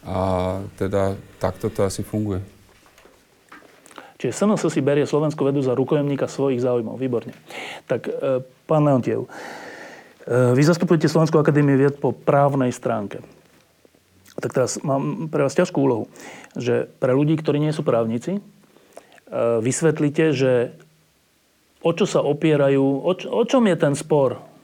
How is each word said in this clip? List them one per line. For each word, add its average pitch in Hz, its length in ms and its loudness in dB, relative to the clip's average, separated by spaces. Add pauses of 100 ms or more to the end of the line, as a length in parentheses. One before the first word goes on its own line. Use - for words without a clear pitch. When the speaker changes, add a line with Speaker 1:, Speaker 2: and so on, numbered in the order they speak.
Speaker 1:
A 92 560 -2 (240)
teda 98 320 0 (240)
takto - 320 -4
to 101 160 -2
asi 95 160 -6
funguje. 104 400 -4 (1800)
Speaker 2:
Čiže 123 160 -4
S - 80 -4
N 202 160 4
S - 80 -4
si 156 160 0
berie 139 240 2
Slovensko 151 400 -2
vedú 143 160 0
za 127 160 0
rukojemníka 139 480 0
svojich 135 320 -2
záujmov. 120 400 -2
Výborne. 120 400 -4 (480)
Tak, - 240 -4
e, 139 320 -2 (240)
pán 156 160 2
Leontiev, 123 480 0
e, - 1300 -2
vy 147 80 4
zastupujete 165 400 2
Slovenskú 160 320 4
akadémiu 143 400 4
vied 139 240 2
po 123 160 -2
právnej 139 560 2
stránke. 113 480 -6 (1200)
Tak 123 160 -4
teraz 120 240 -2
mám 147 480 -4
pre 147 160 0
vás 131 80 -2
ťažkú 175 240 0
úlohu, 131 320 0 (480)
že 120 400 -2
pre 127 160 2
ľudí, 147 240 2
ktorí 147 240 -2
nie 151 80 0
sú 151 160 -4
právnici, 120 560 -2
e, - 0 - (1200)
vysvetlite, 151 720 2
že 127 400 2 (1120)
o 165 80 2
čo 185 160 0
sa 143 160 0
opierajú, 139 800 2
o 175 80 0
č-, - 160 -8
o 226 160 0
čom 233 240 2
je 170 80 2
ten 147 160 2
spor? 143 480 0 (220)